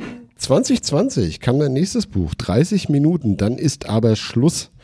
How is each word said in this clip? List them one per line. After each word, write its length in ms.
zwanzig 460
zwanzig 580
kam 180
dein 140
nächstes 340
Buch, 260
dreißig 540
Minuten, 480
dann 220
ist 300
aber 280
Schluss 560